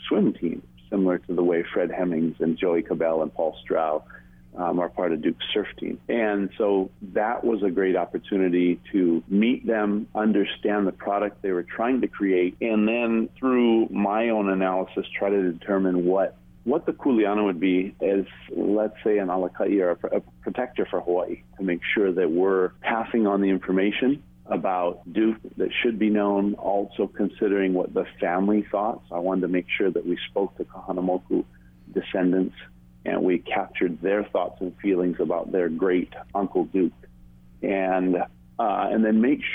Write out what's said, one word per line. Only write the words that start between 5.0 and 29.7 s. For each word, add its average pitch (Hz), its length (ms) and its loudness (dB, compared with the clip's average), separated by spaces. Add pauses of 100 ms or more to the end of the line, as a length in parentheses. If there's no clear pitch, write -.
of 78 100 -2
Duke's 82 320 -2
surf 104 140 0 (120)
team. - 200 -8 (100)
And 104 480 0
so 98 320 2 (240)
that 110 300 -2
was 113 180 0
a 98 80 0
great 92 260 2
opportunity 90 840 0 (100)
to 85 360 2
meet 110 400 2
them, 107 480 0
understand 104 720 0
the 90 60 -2
product 104 500 -4
they 98 80 -2
were 87 100 0
trying 117 400 -2
to 101 60 0
create, 90 520 0
and 107 280 2
then 117 500 0
through 120 520 4
my 104 400 0
own 104 200 2
analysis, 92 560 0 (100)
try 101 140 0
to 95 220 2
determine 90 540 0
what, 92 320 2 (260)
what 147 240 0
the - 60 -2
Kuleana 107 500 2
would 92 160 0
be 92 420 2
as, 98 240 2 (240)
let's 104 540 0
say, 107 160 4
an 95 80 -2
alakai 92 520 0
or 90 120 2
a, - 260 -2
a - 40 0 (200)
protector 117 480 -4
for 90 120 -2
Hawaii, 87 420 -2 (140)
to 95 60 -6
make 87 180 -2 (120)
sure 98 180 2
that 85 200 2
we're 92 380 2 (120)
passing 113 460 0
on 101 140 2
the 98 80 4
information 101 720 0 (240)
about 90 540 -2 (120)
Duke 110 240 2 (200)
that 95 120 0 (140)
should 113 160 0
be 107 100 2
known, 101 460 2
also 101 500 -2
considering 98 720 0
what - 180 -2
the 92 120 0 (140)
family 98 520 2
thought. 104 360 -2
So 85 80 -12
I 87 40 -4
wanted 92 220 0
to 90 80 -2
make 90 180 -2 (100)